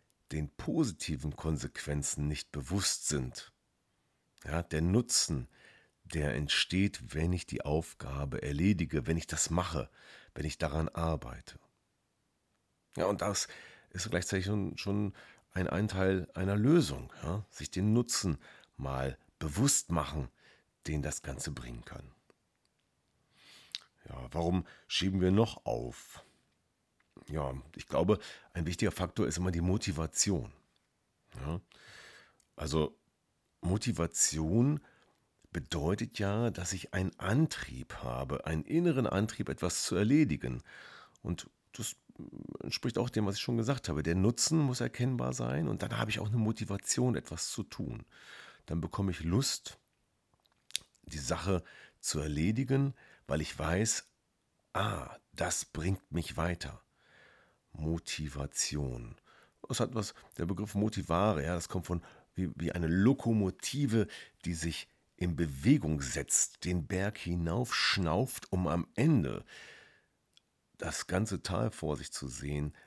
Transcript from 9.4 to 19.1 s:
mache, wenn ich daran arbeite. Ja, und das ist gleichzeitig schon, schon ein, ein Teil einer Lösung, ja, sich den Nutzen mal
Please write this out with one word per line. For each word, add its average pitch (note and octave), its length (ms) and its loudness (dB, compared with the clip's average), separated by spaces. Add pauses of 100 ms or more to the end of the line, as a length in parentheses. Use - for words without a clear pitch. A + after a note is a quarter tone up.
mache, D#2+ 400 0 (440)
wenn D2 120 -4
ich D#2 120 -6
daran D#2 300 0
arbeite. D#2 720 -4 (1400)
Ja, F2 100 0
und G2 160 0
das G2 260 -2 (420)
ist - 200 -6
gleichzeitig F#2 360 0
schon, G2+ 320 -2
schon G2+ 360 -2 (380)
ein, F2+ 160 0
ein G2+ 200 2
Teil F#2+ 460 2
einer F#2+ 220 0
Lösung, G#2+ 560 4 (100)
ja, F#2 280 -4
sich - 200 -10
den G#2 220 2
Nutzen G#2 460 2 (380)
mal C2+ 420 -2 (200)